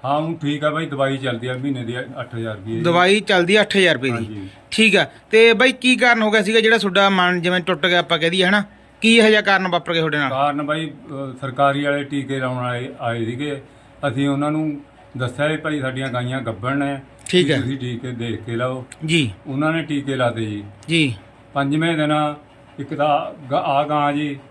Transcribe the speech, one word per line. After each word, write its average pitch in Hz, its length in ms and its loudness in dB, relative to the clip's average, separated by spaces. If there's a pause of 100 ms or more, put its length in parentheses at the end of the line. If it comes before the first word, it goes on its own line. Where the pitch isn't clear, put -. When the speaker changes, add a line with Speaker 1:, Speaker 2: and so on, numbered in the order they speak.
Speaker 1:
ਹਾਂ, 143 160 0
ਹੁਣ 165 140 -4
ਠੀਕ 147 300 -4
ਆ 151 60 2
ਬਾਈ, 156 160 -4
ਦਵਾਈ 135 300 0
ਚੱਲਦੀ 123 300 -4
ਆ 127 80 -4
ਮਹੀਨੇ 127 300 -4
ਦੀ 123 160 -6
ਅੱਠ - 340 -12
ਹਜ਼ਾਰ 113 220 -6
ਰੁਪਏ 98 160 -8
ਦੀ। 113 80 -2
Speaker 2:
ਦਵਾਈ 180 400 4
ਚੱਲਦੀ 190 360 2
ਆ 214 40 6
ਅੱਠ 202 160 0
ਹਜ਼ਾਰ 180 180 4
ਰੁਪਏ 131 140 -2
ਦੀ। 120 60 -2
Speaker 1:
ਹਾਂਜੀ। 107 340 -8 (220)
Speaker 2:
ਠੀਕ 220 260 4
ਆ, 160 100 4 (240)
ਤੇ 226 220 8
ਬਾਈ 254 200 4
ਕੀ 254 240 2
ਕਾਰਨ 233 260 4
ਹੋ 214 80 2
ਗਿਆ 214 120 4
ਸੀਗਾ 220 180 2
ਜਿਹੜਾ 220 180 4
ਤੁਹਾਡਾ 196 300 2
ਮਨ 180 340 2
ਜਿਵੇਂ 180 180 0
ਟੁੱਟ 175 260 -2
ਗਿਆ, 175 120 4
ਆਪਾਂ 170 200 0
ਕਹਿ 165 120 2
ਦਈਏ, 185 140 2
ਹਨਾ? 202 200 2 (360)
ਕੀ 226 160 6
ਇਹੋ 220 120 8
ਜਿਹਾ 214 120 6
ਕਾਰਨ 190 280 2
ਵਾਪਰ 175 240 -2
ਗਿਆ 165 80 0
ਤੁਹਾਡੇ 151 180 0
ਨਾਲ? 139 120 0
Speaker 1:
ਕਾਰਨ 143 320 0
ਬਾਈ, 151 280 -4
ਅਹ, 135 500 -12
ਸਰਕਾਰੀ 139 440 0
ਵਾਲੇ 143 200 0
ਟੀਕੇ 135 360 -4
ਲਾਉਣ 127 160 -2
ਵਾਲੇ 123 320 -6 (120)
ਆਏ 117 240 -2
ਸੀਗੇ। 131 380 -6 (460)
ਅਸੀਂ 139 200 -2
ਉਹਨਾਂ 143 220 0
ਨੂੰ 156 300 -2 (380)
ਦੱਸਿਆ 127 280 -2
ਵੀ 156 100 0
ਭਾਈ 151 240 -4
ਸਾਡੀਆਂ 131 280 -4
ਗਾਈਆਂ 123 320 -4
ਗੱਭਣ 117 380 -4
ਨੇ, 139 200 -4 (300)
Speaker 2:
ਠੀਕ 180 180 4
Speaker 1:
ਵੀ 151 60 2
Speaker 2:
ਆ। 139 80 0
Speaker 1:
ਤੁਸੀਂ 131 180 -4
ਟੀਕੇ 123 320 -8
ਦੇਖ 113 320 -6
ਕੇ 117 140 -8
ਲਾਓ। 127 280 -4 (220)
Speaker 2:
ਜੀ। 156 260 0 (140)
Speaker 1:
ਉਹਨਾਂ 147 260 -2
ਨੇ 165 100 -2
ਟੀਕੇ 139 340 -4
ਲਾਤੇ 120 280 -2
ਜੀ। 104 200 -8 (240)
Speaker 2:
ਜੀ। 156 260 2 (400)
Speaker 1:
ਪੰਜਵੇਂ 156 420 0
ਦਿਨ 151 380 0 (440)
ਇੱਕ 156 160 -8
ਤਾਂ 147 540 -2
ਗ-, 135 60 -2
ਆ 147 280 0
ਗਾਂ 147 300 0
ਜੀ 143 260 -4 (120)